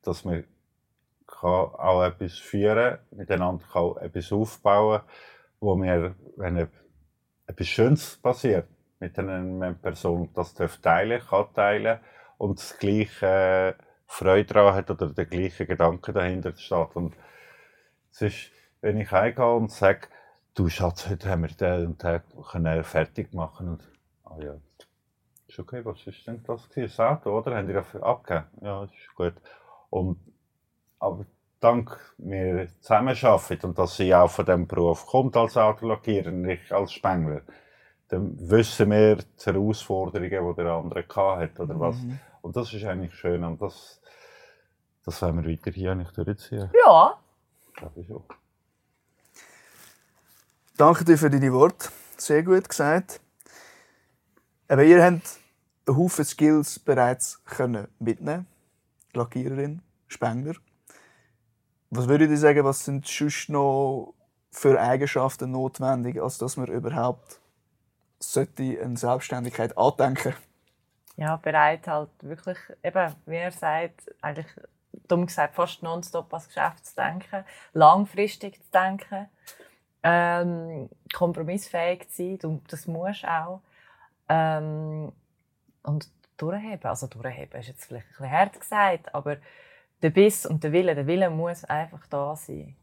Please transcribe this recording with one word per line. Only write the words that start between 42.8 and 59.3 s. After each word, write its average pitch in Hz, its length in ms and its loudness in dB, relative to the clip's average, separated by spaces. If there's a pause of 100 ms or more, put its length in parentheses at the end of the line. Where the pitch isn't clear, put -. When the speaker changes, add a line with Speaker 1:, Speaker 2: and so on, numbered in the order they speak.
Speaker 1:
eigentlich 92 300 -8
schön 87 280 -4
und 82 180 -8
das, - 400 -14 (1040)
das - 160 -10
wollen 82 220 -2
wir 80 80 -4
weiterhin 92 380 -6
eigentlich 92 220 -6
durchziehen. 98 580 -8 (160)
Speaker 3:
Ja. 175 320 10 (580)
Speaker 1:
Glaube - 260 -18
ich 87 60 -18
schon. - 160 -16 (2500)
Speaker 2:
Danke 160 260 8
dir 165 140 8
für 151 120 4
deine 135 220 4
Worte. 135 380 4 (260)
Sehr 151 280 0
gut 185 260 2
gesagt. 160 500 -2 (1500)
Eben, 151 180 8
ihr 170 160 12
habt 175 360 2 (500)
einen 131 80 4
Haufen 175 280 0
Skills 151 540 2
bereits 127 680 0
können 120 420 -4 (120)
mitnehmen. 143 480 -4 (680)
Lackiererin, 135 680 -6 (260)